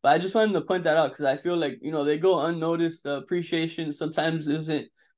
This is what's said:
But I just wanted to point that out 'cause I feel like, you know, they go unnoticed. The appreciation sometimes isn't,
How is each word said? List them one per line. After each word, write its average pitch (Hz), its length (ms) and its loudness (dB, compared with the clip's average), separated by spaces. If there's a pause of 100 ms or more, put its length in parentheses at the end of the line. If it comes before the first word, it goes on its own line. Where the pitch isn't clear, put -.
But 143 120 6
I 165 40 4
just 190 160 -4
wanted 220 200 4
to 160 80 0
point 180 220 -2
that 156 120 4
out 151 180 2
'cause 147 120 -4
I 135 100 2
feel 175 220 -2
like, 147 240 -2
you 156 100 -6
know, 151 100 -2
they 147 140 2
go 165 300 4
unnoticed. 165 580 -2
The 143 140 -4
appreciation 165 720 -4
sometimes 160 560 -2
isn't, 151 400 -2 (300)